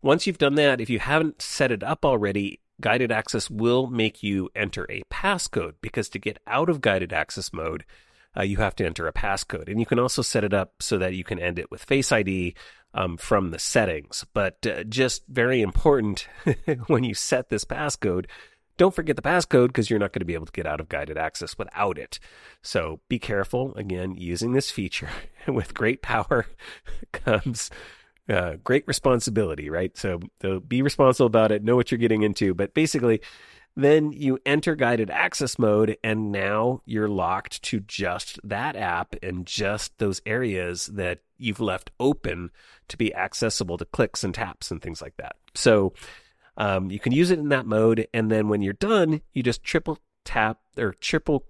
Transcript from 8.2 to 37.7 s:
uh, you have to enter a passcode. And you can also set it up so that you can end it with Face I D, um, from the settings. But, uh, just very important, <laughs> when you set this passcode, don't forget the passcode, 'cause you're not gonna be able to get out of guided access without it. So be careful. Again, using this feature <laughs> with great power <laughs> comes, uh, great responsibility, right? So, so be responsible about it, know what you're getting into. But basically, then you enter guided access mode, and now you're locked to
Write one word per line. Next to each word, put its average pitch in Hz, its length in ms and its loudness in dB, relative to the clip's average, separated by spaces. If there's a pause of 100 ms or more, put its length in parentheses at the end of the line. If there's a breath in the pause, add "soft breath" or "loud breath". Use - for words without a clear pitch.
uh, 92 60 -4
you 98 160 -2
have 101 180 0
to 101 100 -2
enter 82 220 -4
a 76 60 -6
passcode. 98 560 -4
And 107 100 -2
you 117 60 2
can 120 140 0
also 127 220 0
set 117 220 0
it 101 100 0
up 95 280 -2
so - 160 -2
that 92 160 0
you 92 100 -6
can 90 160 -6
end 87 200 -2
it - 120 -10
with - 140 -16
Face 135 260 2
I 110 120 4
D, 92 320 -2 (380 loud breath)
um, 90 220 -2
from 95 360 0
the 80 80 -10
settings. 90 760 0
But, 98 340 -2
uh, 92 160 -4
just 123 440 0
very 127 340 2
important, 107 680 2 (160)
<laughs> 123 440 -2
when 127 160 4
you 120 100 -2
set - 360 -2
this 104 140 -2
passcode, 92 640 -2 (500 loud breath)
don't 185 200 4
forget 156 200 0
the 120 60 -10
passcode, 139 500 4
'cause 113 180 0
you're 110 100 4
not 101 120 0
gonna 92 140 -4
be 85 80 -4
able 80 140 -8
to - 40 -20
get 82 140 -8
out 78 160 -4
of 80 80 -10
guided 76 280 -6
access 78 400 -6
without 98 400 -4
it. - 220 -14 (420 loud breath)
So 80 460 -4
be 123 120 -2
careful. 123 560 -2
Again, 92 400 -6
using 90 360 -4
this - 200 0
feature - 380 -6 (200)
<laughs> - 180 -12
with - 260 -2
great 135 280 0
power 113 460 0 (340 loud breath)
<laughs> - 320 -8
comes, 113 560 -2 (600 loud breath)
uh, 90 340 0
great 135 240 2
responsibility, 107 840 0
right? 90 280 -2
So, 87 240 -4 (200)
so 95 180 -2
be 120 220 0
responsible 135 460 6
about 110 240 6
it, 104 120 0
know 117 120 4
what 123 160 2
you're 120 80 0
getting 110 240 4
into. 101 300 2
But 95 200 -2
basically, 123 480 2 (540 loud breath)
then 151 360 6
you 131 340 0
enter 151 300 2
guided 120 360 2
access - 480 -2
mode, 107 440 4
and 110 280 -2
now 107 540 0
you're 107 240 0
locked 92 540 -2
to - 160 -2